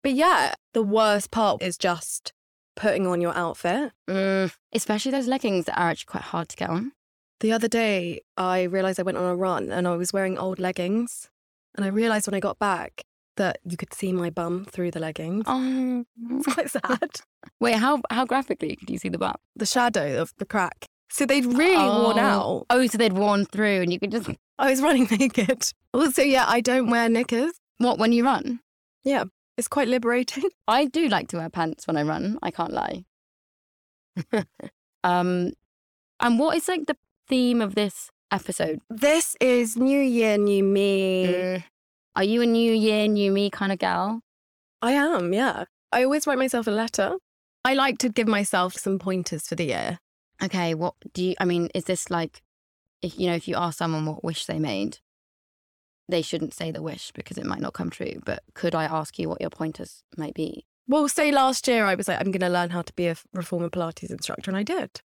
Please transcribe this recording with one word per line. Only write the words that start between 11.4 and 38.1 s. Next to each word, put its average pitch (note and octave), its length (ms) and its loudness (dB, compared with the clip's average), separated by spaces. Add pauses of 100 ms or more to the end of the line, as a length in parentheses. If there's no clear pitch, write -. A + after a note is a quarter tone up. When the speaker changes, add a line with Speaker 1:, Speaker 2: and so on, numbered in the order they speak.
Speaker 1:
And G3+ 100 -2
I F#3+ 40 0
realised G#3+ 380 2
when G3+ 80 -2
I F#3+ 60 0
got G3 180 -4
back - 440 -2 (340)
that F#3+ 280 0
you F3 140 -8
could - 160 -10
see F#3 180 -4
my F3 160 -2
bum F3 380 -4
through F3+ 240 -4
the E3+ 100 -8
leggings. E3 460 -4
Speaker 2:
Oh. B3+ 640 -2
Speaker 1:
<laughs> A#3 200 -12
It's C4 240 -2
quite C#4+ 160 -2
sad. - 500 -4 (400)
Speaker 2:
Wait, A#3 160 4
how, B3+ 240 4 (100)
how A#3+ 160 0
graphically B3+ 500 -2
could - 140 -16
you - 80 -4
see F#3 100 -6
the F3 100 -4
bum? - 160 -2 (220)
Speaker 1:
The G#3+ 100 -4
shadow F#3+ 540 2
of G3+ 180 -4
the G3+ 80 -6
crack. - 400 -4 (240)
So - 160 0
they'd C4+ 200 4
really D4+ 280 6 (140)
worn A3+ 300 4
Speaker 2:
Oh. - 20 4
Speaker 1:
out. G#3 500 2
Speaker 2:
Oh, B3+ 160 6
so A3 120 -2
they'd A3 160 4
worn G3+ 320 2
through G3+ 360 0
and F3 100 0
you F3+ 60 -4
could G3+ 120 -4
just A3 180 -4 (300)
Speaker 1:
I C4 120 4
was C4 120 2
running C#4 280 4
<laughs> A3 80 2
naked. - 540 2 (220)
Also, C4+ 280 4
yeah, C4 240 6
I A#3+ 140 4
don't B3 300 2
wear A#3 180 4
knickers. A#3+ 440 2 (260)
Speaker 2:
What, A#3 200 2
when A3+ 140 4
you A#3+ 120 4
run? B3 360 0 (420)
Speaker 1:
Yeah, C4+ 220 0 (320)
it's A#3+ 120 -4
quite C4+ 200 0
liberating. B3 560 0 (120)
<laughs> - 120 -6
Speaker 2:
I B3+ 160 4
do D#4 240 0
like F3 200 0
to F3 100 -6
wear E3 120 -6
pants E3 360 -4
when E3 100 -2
I D3 60 0
run, D#3 400 -4
I - 80 -4
can't - 220 -6
lie. - 320 -6 (1120)
<laughs> F#3+ 280 -2 (600)
Um, F3+ 480 2 (680)
and A#3+ 180 4
what D#4 180 2
is, E4 120 -4
like, E4+ 180 -2
the D4+ 100 -2 (320)
theme B3 320 2
of G3+ 140 -2
this G#3 360 -4 (200)